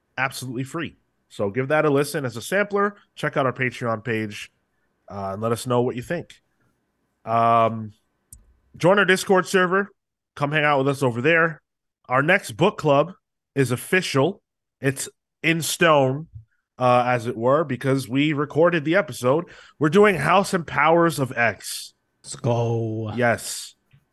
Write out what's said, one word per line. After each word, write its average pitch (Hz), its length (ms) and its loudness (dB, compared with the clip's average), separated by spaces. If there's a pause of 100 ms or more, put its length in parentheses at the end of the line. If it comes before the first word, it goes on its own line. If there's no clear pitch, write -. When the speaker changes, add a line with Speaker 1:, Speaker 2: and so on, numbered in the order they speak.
(180)
Speaker 1:
absolutely 131 480 -6
free. - 320 -12 (320)
So 101 200 -4
give 131 200 -4
that 151 160 2
a 151 40 2
listen 143 360 -2
as 113 100 -8
a 113 60 -10
sampler. 202 560 -2 (180)
Check - 220 -6
out 139 80 0
our 123 80 0
Patreon 117 500 -6
page, 110 480 -8 (580)
uh, 98 220 -10
and 101 100 -10
let 113 120 -2
us - 120 -6
know 123 180 2
what 120 120 -4
you 120 60 -10
think. 151 400 -10 (840)
Um, 113 680 2 (840)
join 190 240 4
our 196 60 4
Discord 185 420 2
server. 190 420 0 (460)
Come 143 160 -2
hang 151 140 2
out 147 140 4
with 135 100 2
us 135 120 -2
over 120 200 0
there. 165 400 2 (480)
Our 127 120 4
next 180 300 0
book 175 260 0
club 151 360 2 (420)
is 131 160 0
official. 165 720 -2 (400)
It's 135 260 -4 (360)
in 165 180 0
stone, 147 640 2 (520)
uh, 123 260 4
as 120 220 -2
it 107 100 -6
were, 131 260 2
because 131 460 -4
we 147 240 0
recorded 151 500 0
the 160 120 0
episode. 143 500 0 (320)
We're 156 120 0
doing 202 260 6
House 170 400 2
and 165 100 -4
Powers 156 540 2
of 127 180 -2
X. - 560 -4 (300)
Speaker 2:
Let's - 120 -18
go. 113 800 -4
Speaker 1:
Yes. - 600 -4 (380)